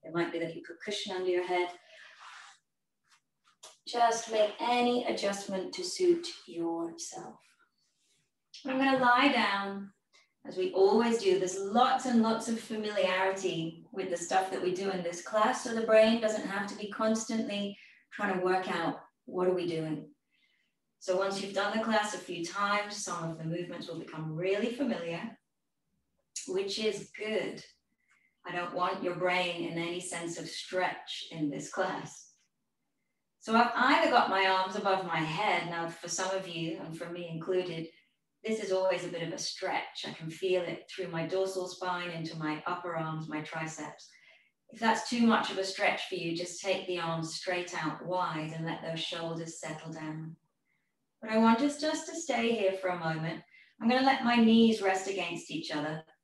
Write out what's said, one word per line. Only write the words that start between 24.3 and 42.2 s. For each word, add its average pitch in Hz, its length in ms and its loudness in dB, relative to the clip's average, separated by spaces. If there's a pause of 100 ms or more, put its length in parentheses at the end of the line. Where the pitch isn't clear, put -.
really 202 380 0
familiar, 170 480 -4 (1300)
which 196 320 -2
is 214 380 -2
good. 214 460 -4 (840)
I 180 60 -10
don't 175 220 -4
want 175 300 -2
your 175 120 -2
brain 175 540 0
in 165 80 -4
any 170 220 -4
sense 170 400 -8
of 160 100 -8
stretch - 840 -6
in 151 180 -2
this - 200 -8
class. - 640 -6 (1080)
So 226 160 -2
I've 240 200 6
either 294 340 6
got 233 200 6
my 190 180 4
arms 190 280 2
above 190 300 2
my 170 140 -2
head. 170 500 0
Now, 170 180 -4
for 170 200 -12
some 190 280 -2
of 185 120 -4
you, 165 360 -6
and 165 140 -10
for 170 120 -8
me 175 220 -8
included, 170 560 -2 (560)
this 220 160 -2
is 190 120 -4
always 185 340 2
a 151 40 -6
bit 170 140 -6
of 165 100 -6
a - 40 -8
stretch. - 680 -6
I - 60 -8
can 160 180 -10
feel 185 340 0
it 170 260 -8
through 180 200 -8
my 165 160 -4
dorsal 185 420 0
spine, 180 420 -4
into 160 280 -8